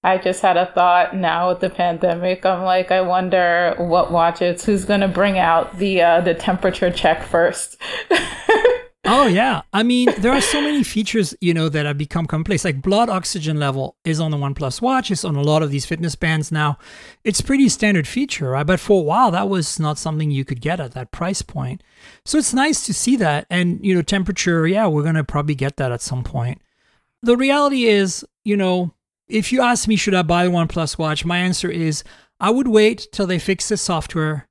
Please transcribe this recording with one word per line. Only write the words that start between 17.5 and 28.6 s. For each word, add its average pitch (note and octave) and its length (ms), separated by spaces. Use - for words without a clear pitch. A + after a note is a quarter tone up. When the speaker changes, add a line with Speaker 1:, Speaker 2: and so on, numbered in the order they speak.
Speaker 2:
standard F#3+ 400
feature, A#3+ 440
right? C#3 140
But F3+ 140
for G3+ 220
a - 20
while, G3+ 280
that G3 180
was F3+ 280
not D3+ 200
something D#3 340
you C3+ 140
could B2+ 160
get E3 180
at B2+ 140
that B2+ 180
price F#3+ 300
point. C3+ 420
So - 140
it's C#4+ 160
nice C4+ 320
to G3 80
see B3 240
that. D#3 320
And, F3 360
you F#3+ 80
know, F3 80
temperature, F3 680
yeah, G3+ 200
we're D3+ 160
gonna D#3 220
probably D3 300
get C3+ 220
that C3 140
at A#2+ 100
some B2+ 220
point. - 380
The A#3+ 140
reality C#4 480
is, G3+ 420
you G3+ 100
know, F#3 380